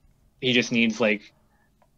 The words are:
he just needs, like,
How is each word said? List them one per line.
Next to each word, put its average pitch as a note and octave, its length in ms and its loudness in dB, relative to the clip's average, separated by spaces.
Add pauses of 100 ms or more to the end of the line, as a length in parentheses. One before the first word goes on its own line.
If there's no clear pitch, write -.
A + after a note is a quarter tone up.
(400)
he B2+ 120 -2
just A#2+ 180 0
needs, A#2 300 0
like, G#2+ 320 -2 (640)